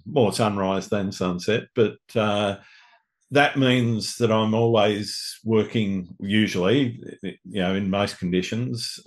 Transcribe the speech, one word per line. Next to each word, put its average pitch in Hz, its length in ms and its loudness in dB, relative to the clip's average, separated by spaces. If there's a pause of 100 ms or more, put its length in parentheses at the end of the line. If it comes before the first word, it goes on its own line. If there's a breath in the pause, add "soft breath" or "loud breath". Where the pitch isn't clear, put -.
more 110 280 2
sunrise 98 560 0
than 98 240 -2
sunset, 90 500 -2 (120)
but, 113 200 2 (200)
uh, 104 420 0 (760 soft breath)
that 143 260 2
means 123 600 2
that 113 140 2
I'm 110 220 2
always 107 920 0
working, 107 760 0
usually, 107 840 0 (220)
you 95 380 -8
know, 92 120 0
in 98 160 -2
most 101 300 -2
conditions, 110 880 -4